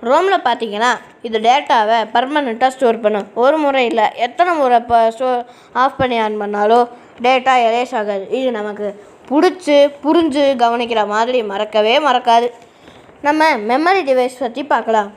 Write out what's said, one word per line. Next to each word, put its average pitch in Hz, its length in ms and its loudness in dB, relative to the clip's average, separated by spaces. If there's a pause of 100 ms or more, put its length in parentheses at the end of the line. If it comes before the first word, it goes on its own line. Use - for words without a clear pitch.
ரோம்ல 359 280 2 (120)
பார்த்தீங்கன்னா 233 420 -2 (380)
இது 220 180 -2
டேட்டாவை 240 520 2 (160)
பர்மனெண்ட்டாக 254 640 -2
store 226 280 0
பண்ணும். 208 240 -2 (160)
ஒரு 285 200 4
முறை 269 260 0
இல்லை, 226 160 0 (200)
எத்தனை 359 340 0
முறை 247 220 2
இப்போ 233 180 2 (140)
ஸ்டோ-, 247 320 -4 (380)
ஆஃப் 277 180 -2
பண்ணி 247 240 -2
on 214 160 -4
பண்ணாலும் 208 440 2 (400)
data 254 280 2 (140)
erase 247 320 -2
ஆகாது. 202 260 -6 (120)
இது 262 120 0 (100)
நமக்கு 208 280 -8 (420)
பிடிச்சி 294 480 2 (260)
புரிஞ்சு 302 420 2 (180)
கவனிக்கிற 233 400 -2 (120)
மாதிரி 240 260 0 (100)
மறக்கவே 214 440 0 (120)
மறக்காது. 240 420 2 (760)
நம்ம 311 240 2 (200)
memory 349 380 2
device 254 360 0
பத்தி 240 180 -6 (100)
பார்க்கலாம். 220 440 -2